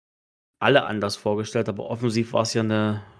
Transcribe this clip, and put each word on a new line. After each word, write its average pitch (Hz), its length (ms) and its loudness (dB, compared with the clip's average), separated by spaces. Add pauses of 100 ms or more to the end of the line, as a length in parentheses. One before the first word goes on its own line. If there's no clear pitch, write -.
(600)
alle 127 240 4
anders 104 320 -4
vorgestellt, 107 540 -2
aber 101 200 -6
offensiv 117 440 -2
war's 113 200 0
ja 113 80 2
eine 107 400 0 (180)